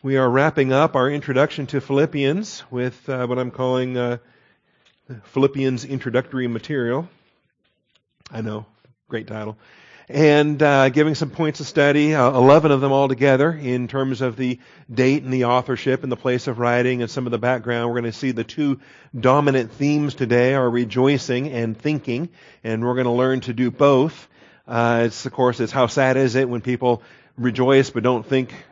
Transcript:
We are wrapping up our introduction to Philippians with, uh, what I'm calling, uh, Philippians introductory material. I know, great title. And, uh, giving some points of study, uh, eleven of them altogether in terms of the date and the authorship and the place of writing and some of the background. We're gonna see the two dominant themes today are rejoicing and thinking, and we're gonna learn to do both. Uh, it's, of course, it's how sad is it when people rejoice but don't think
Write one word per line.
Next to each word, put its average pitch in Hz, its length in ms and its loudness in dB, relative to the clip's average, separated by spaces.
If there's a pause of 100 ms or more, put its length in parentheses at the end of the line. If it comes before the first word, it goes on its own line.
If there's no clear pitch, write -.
We 135 140 -2
are 131 140 4
wrapping 139 420 2
up 147 240 2
our 131 140 2
introduction 143 560 -2
to 139 160 -4
Philippians 147 880 -2
with, 123 360 -8
uh, 127 200 -4
what 123 120 -4
I'm 127 120 -4
calling, 127 480 -2
uh, 123 180 -2 (1080)
Philippians 135 600 -2
introductory 127 640 -4
material. 123 600 -4 (1200)
I 113 100 -12
know, 110 240 -8 (460)
great 110 160 -8
title. 107 320 -10 (500)
And, 147 540 4
uh, 135 280 6
giving 151 240 2
some 143 160 -4
points 156 300 -4
of 143 60 -10
study, 147 480 2
uh, 131 220 2
eleven 147 340 6
of 135 120 4
them 139 100 0
altogether 135 580 2
in 127 380 -4
terms 135 320 -4
of 123 160 -4
the 127 220 -4 (340)
date 131 300 2
and 131 100 -6
the 127 120 0
authorship 127 580 0
and 131 100 -6
the 117 40 -4
place 123 320 -4
of 113 100 -6
writing 123 420 0
and 117 100 -4
some 127 140 -6
of 120 60 -6
the 117 80 -4
background. 120 500 -2
We're 120 120 -2
gonna 117 120 -6
see 131 200 -6
the 113 120 -6
two 143 360 -4 (380)
dominant 131 540 2
themes 147 420 -2
today 123 400 0
are 127 140 0
rejoicing 123 800 0
and 117 300 -6
thinking, 147 500 -6 (340)
and 113 220 -4
we're 123 120 0
gonna 123 180 0
learn 131 280 0
to 127 120 -8
do 120 160 0
both. 143 580 0 (380)
Uh, 117 400 0
it's, - 180 -6
of 127 80 -8
course, 123 280 0
it's 113 120 -4
how 131 140 2
sad 131 320 2
is 127 160 0
it 131 140 0
when 120 120 -6
people 123 420 -2 (360)
rejoice 127 500 2
but 117 140 -4
don't 120 240 0
think 131 260 -2 (200)